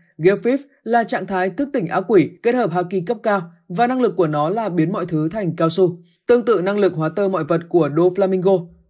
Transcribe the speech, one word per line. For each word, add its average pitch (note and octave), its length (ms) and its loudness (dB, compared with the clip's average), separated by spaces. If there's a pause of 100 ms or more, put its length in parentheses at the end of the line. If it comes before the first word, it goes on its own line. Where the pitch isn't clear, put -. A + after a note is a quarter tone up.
(180)
Gear F#3+ 220 2
Fifth B3 180 0 (260)
là A3+ 200 0
trạng G3+ 220 -6
thái F#3+ 240 -2
thức C#4 240 -4
tỉnh G#3 140 -2
ác F#3+ 200 -2
quỷ F3+ 220 4 (140)
kết A#3+ 120 0
hợp G#3+ 160 0
Haki F3 360 -4
cấp A#3 160 -4
cao G3+ 180 0 (260)
và A3 200 0
năng B3+ 140 -2
lực F#3+ 140 0
của F3 120 2
nó D3+ 220 -2
là G#3+ 200 -4
biến E3+ 220 0
mọi F3+ 140 -4
thứ D#3+ 240 -2
thành F#3 260 -4
cao E3 140 0
su. F3 280 2 (300)
Tương B3 180 4
tự G#3 160 2
năng G3+ 180 -2
lực F#3+ 140 2
hóa D#3 160 -2
tơ G3 180 0
mọi F3+ 160 -2
vật E3 260 0
của D#3+ 200 2
Doflamingo. F3+ 800 2 (220)